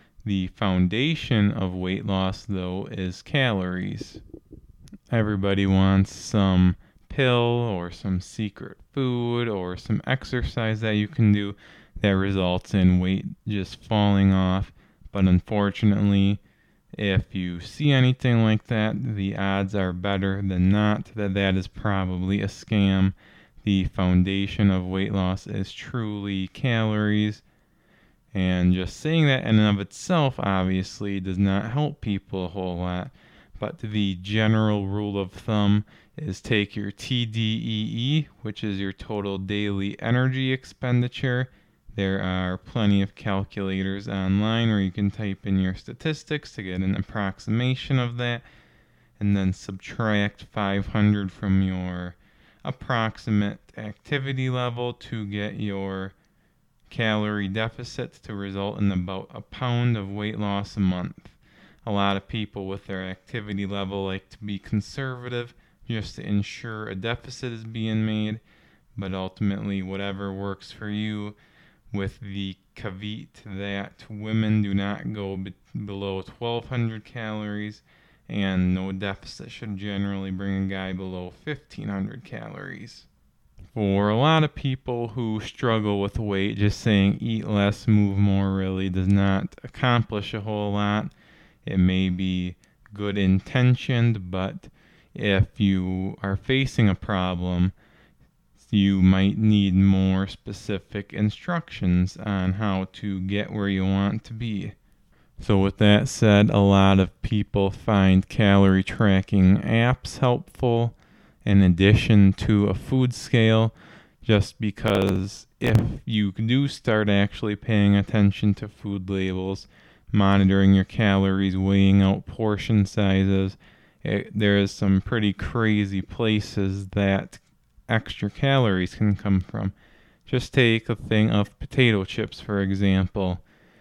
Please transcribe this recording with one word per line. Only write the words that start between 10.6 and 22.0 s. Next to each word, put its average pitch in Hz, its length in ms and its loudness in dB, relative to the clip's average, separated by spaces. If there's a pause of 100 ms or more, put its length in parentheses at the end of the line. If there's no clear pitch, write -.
that 107 140 0
you 104 120 0
can 107 240 4
do 101 220 0 (480)
that 104 80 4
results 95 640 0
in 92 260 6
weight 92 240 -2 (240)
just 101 340 -6
falling 101 500 4
off. 95 400 0 (380)
But 98 140 2
unfortunately, 101 1160 2 (560)
if 98 380 -2
you 90 240 -6
see 147 320 -2
anything 127 540 2
like 110 240 0
that, 110 260 -2 (220)
the 98 200 -4
odds 98 380 -2
are 92 180 -2
better 98 480 -2
than 92 300 2
not 104 360 2 (100)
that 101 180 -4
that 98 220 2
is 92 100 -2
probably 95 760 -2